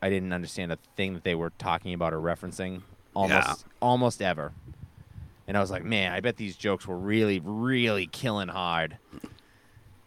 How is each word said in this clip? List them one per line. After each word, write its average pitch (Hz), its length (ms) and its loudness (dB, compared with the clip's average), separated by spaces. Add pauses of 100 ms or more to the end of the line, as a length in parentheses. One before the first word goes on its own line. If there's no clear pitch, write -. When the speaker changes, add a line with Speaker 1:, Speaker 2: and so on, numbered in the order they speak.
Speaker 1:
I 95 80 2
didn't 92 240 0
understand 87 400 -4
a 80 40 -4 (200)
thing 95 160 0
that 85 100 -8
they 90 120 2
were 82 220 -2
talking 90 360 -2
about 82 200 0
or 80 60 -2
referencing 90 640 -4 (340)
almost, 69 320 6
Speaker 2:
Yeah. 71 80 0 (260)
Speaker 1:
almost 123 400 4
ever. 80 300 0 (960)
And 98 100 -2
I 101 40 6
was 95 100 2
like, 90 140 -4
"Man, 98 260 2
I 92 80 -2
bet 110 180 0
these 101 200 -8
jokes 98 280 0
were 90 120 -4
really, 104 460 4
really 110 640 0
killing 104 420 -2
hard 85 480 -2 (1080)